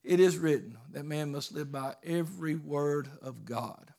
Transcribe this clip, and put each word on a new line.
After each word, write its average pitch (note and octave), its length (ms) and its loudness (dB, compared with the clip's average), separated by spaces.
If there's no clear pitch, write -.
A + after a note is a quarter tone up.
it F3+ 160 6
is F3+ 180 8
written D3 400 0
that C#3+ 140 -8
man D3+ 260 -4
must C#3+ 200 -6
live D3 200 -6
by C3+ 320 -6
every E3 520 -2
word D3 540 0
of B2+ 220 -12
God. A#2 560 -8